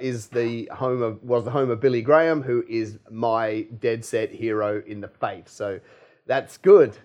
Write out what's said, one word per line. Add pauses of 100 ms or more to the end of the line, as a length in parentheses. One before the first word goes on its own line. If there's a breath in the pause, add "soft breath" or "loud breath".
is
the
home
of,
was
the
home
of
Billy
Graham,
who
is (120)
my (120)
dead
set
hero
in
the
faith.
So (460 soft breath)
that's
good